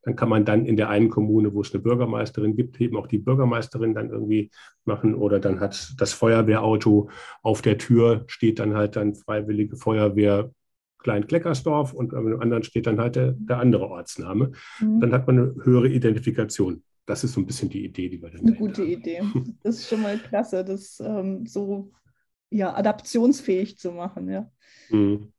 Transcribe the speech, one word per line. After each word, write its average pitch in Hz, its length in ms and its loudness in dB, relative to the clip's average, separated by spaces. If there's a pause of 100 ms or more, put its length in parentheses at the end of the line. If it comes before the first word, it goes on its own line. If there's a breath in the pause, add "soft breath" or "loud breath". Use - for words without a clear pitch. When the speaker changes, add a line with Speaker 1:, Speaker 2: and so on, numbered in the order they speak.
Speaker 1:
dann 117 120 -2
kann 113 140 -2
man 107 160 4
dann 107 200 2
in 110 120 2
der 107 120 0
einen 104 200 4
Kommune, 107 440 2
wo 101 80 -2
es - 120 -8
eine 98 100 -4
Bürgermeisterin 107 720 0
gibt, - 240 -4
eben 123 160 0
auch 127 100 -6
die - 120 -2
Bürgermeisterin 117 760 0
dann 113 180 -4
irgendwie 107 380 -2 (360 loud breath)
machen 107 280 0
oder 101 280 2
dann 95 180 0
hat - 380 -6
das - 160 0
Feuerwehrauto 110 960 4 (340 loud breath)
auf 110 180 0
der 107 160 2
Tür, 117 500 4
steht 110 320 0
dann 107 160 -2
halt 104 200 0
dann 104 180 0
Freiwillige 107 600 -4
Feuerwehr 104 760 2 (480)
Klein-Kleckersdorf 147 920 -2
und 123 200 -6
am 113 260 -2
anderen 117 240 0
steht 117 240 -4
dann 110 120 0
halt 120 160 -2
der, 127 180 2
der 123 260 -4
andere 110 300 4
Ortsname. 92 600 -4 (300 loud breath)
Speaker 2:
Mhm. 214 180 2
Speaker 1:
Dann 120 140 4
hat 131 140 2
man 127 120 6
eine 131 240 0
höhere 123 260 6
Identifikation. 107 920 0 (220)
Das - 180 -6
ist - 100 -4
so 98 80 -2
ein 90 40 0
bisschen - 240 -6
die 98 160 -8
Idee, 90 240 -8
die 87 120 -12
wir 82 80 -16
dann 82 120 -14
Speaker 2:
Eine 226 100 4
Speaker 1:
dahinter - 80 -2
Speaker 2:
gute 208 240 -4
Speaker 1:
haben. 165 80 -2
Speaker 2:
Idee. 170 300 -8
Speaker 1:
<laughs> 208 420 -6
Speaker 2:
Das 226 120 -2
ist - 140 -14
schon 220 120 -2
mal 208 160 -4
klasse, 202 460 -4
das, 196 360 -10
ähm, 202 460 -6
so, 196 460 -8 (600)
ja, 196 240 -2
adaptionsfähig 214 1000 0
zu 175 140 -8
machen, 180 380 -10
ja. 196 220 -6 (380 soft breath)
Speaker 1:
Mhm. 104 500 0